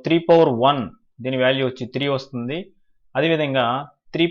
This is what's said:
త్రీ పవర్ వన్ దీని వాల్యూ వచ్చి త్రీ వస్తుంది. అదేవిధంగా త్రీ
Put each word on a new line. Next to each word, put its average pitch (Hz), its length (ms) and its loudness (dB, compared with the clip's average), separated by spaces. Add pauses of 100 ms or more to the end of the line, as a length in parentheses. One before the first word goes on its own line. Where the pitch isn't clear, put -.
త్రీ 160 120 2 (120)
పవర్ 165 220 6 (120)
వన్ 139 160 4 (440)
దీని 131 180 -4
వాల్యూ 135 280 2
వచ్చి 127 160 -10 (100)
త్రీ 139 180 -4
వస్తుంది. 127 440 -6 (600)
అదేవిధంగా 143 480 0 (500)
త్రీ 165 160 0